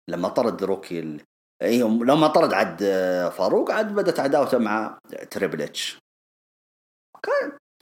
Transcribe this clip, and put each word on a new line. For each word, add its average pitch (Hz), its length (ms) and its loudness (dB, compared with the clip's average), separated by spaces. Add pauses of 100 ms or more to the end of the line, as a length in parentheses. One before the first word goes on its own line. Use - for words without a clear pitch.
لما 90 200 -4
طرد 107 360 0
روكي 90 360 -4
ال-، 78 200 -10 (420)
أيوة، 113 280 2
لما 127 360 4
طرد 151 280 4
عد 92 240 0 (580)
فاروق، 113 340 0
عاد 208 240 -2
بدت 180 260 0
عداوته 139 380 2
مع 107 400 -2 (320)
تريبل 82 320 -4
اتش. - 360 -8 (1200)
كان 494 360 -2 (240)